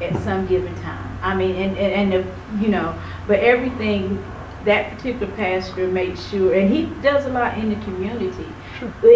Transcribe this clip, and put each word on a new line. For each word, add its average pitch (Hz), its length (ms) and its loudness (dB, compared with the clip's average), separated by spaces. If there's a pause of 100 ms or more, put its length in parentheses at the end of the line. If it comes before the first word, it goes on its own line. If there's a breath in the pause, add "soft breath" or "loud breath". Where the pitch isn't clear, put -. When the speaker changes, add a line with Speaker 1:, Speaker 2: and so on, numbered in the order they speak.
Speaker 1:
at 170 140 -2
Speaker 2:
Mm-hmm. - 100 -4
Speaker 1:
some 190 220 -2
given 180 300 0
time. - 440 -8
I 196 140 -2
mean, 185 220 0
and, 190 200 -2
and, 196 160 2
and 196 200 2
the, 196 520 -2
you 220 60 4
know, 165 280 0 (280 loud breath)
but 202 140 4
everything, 214 840 2 (400)
that 208 320 2
particular 233 380 -6
pastor 190 520 -2
makes 185 420 -2
sure, 190 240 2
and 196 160 4
he 311 180 2 (140)
does 277 260 2
a 254 40 -2
lot 247 260 -2
in 214 140 -2
the 202 140 -6
community. 190 600 -6 (340 loud breath)
Speaker 2:
Sure. 233 140 -10 (240)